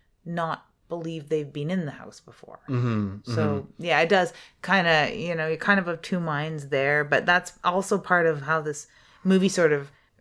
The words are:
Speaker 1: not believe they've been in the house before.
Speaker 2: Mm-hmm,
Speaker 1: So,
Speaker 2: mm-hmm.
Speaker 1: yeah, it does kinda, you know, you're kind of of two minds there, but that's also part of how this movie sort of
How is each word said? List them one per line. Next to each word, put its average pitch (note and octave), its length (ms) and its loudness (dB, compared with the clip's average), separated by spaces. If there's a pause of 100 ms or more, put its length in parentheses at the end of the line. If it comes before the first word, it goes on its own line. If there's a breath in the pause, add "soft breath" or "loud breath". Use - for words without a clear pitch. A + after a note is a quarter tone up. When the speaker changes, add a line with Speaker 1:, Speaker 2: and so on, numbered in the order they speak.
(260)
Speaker 1:
not E3+ 400 -6 (220)
believe E3 420 -8
they've D3+ 220 -2
been D3 200 -4
in F#3 140 -2
the C3+ 60 -6
house - 280 -18
before. - 400 -20 (100)
Speaker 2:
Mm-hmm, A2 640 -2
Speaker 1:
So, A#2 80 0 (260)
Speaker 2:
mm-hmm. - 160 -16
Speaker 1:
yeah, D#3+ 180 2
it E3 80 2
does F3+ 240 2 (280 loud breath)
kinda, E3+ 540 2
you E3+ 180 -6
know, D#3+ 140 -4
you're D#3+ 100 -2
kind G3+ 220 4
of F3 80 -4
of E3+ 160 -4
two F#3 160 -2
minds D#3 480 -4
there, C#3+ 360 2
but C#3+ 220 0
that's F3+ 280 2 (100)
also F#3+ 340 0
part F3 300 2
of D3 160 -2
how D#3+ 180 -2
this D3+ 240 -8 (380 soft breath)
movie F#3+ 260 4
sort E3+ 240 4
of C#3+ 160 -2 (320 soft breath)